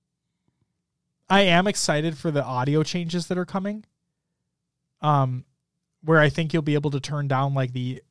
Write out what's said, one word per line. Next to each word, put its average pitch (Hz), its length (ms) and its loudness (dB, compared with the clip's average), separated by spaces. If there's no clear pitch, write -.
I 196 120 6
am 180 260 4
excited 160 500 -2
for 170 140 -2
the 143 120 0
audio 131 380 0
changes 170 460 -4
that 180 100 -4
are 180 80 -2
coming. 202 400 -6
Um, 135 440 0
where 160 160 4
I 151 100 6
think 156 240 -2
you'll 165 100 0
be 147 120 0
able 147 160 0
to 139 100 -2
turn 143 260 -6
down, 135 260 0
like, 131 200 -2
the 127 380 -6